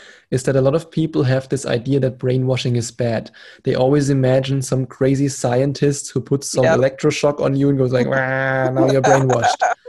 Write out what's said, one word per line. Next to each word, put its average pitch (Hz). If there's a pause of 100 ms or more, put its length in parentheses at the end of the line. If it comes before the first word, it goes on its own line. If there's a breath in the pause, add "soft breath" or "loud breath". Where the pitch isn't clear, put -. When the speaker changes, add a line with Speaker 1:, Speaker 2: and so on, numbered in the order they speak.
(300 loud breath)
Speaker 1:
is 127
that 135
a 135
lot 135
of 160
people 156
have 131
this 135
idea 131
that 131
brainwashing 127
is 113
bad. 117 (340 loud breath)
They 131
always 135
imagine 135
some 131
crazy 135
scientist 135
who 131
puts -
some 131
Speaker 2:
Yep. 131
Speaker 1:
electroshock 147
on 139
you 139
and 143
goes 127
like, 123
"Wah, 131
now 131
you're 135
brainwashed." 131
Speaker 2:
<laughs> - (140)